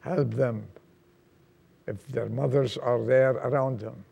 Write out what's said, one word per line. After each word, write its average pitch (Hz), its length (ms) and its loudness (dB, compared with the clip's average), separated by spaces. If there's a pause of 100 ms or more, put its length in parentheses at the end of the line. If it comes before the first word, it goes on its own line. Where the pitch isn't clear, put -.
Help 147 340 0
them, 113 320 -2 (1200)
if 104 220 -10
their 113 200 -4
mothers 131 480 0
are 123 280 0
there 131 280 6
around 131 460 0
them 110 340 -12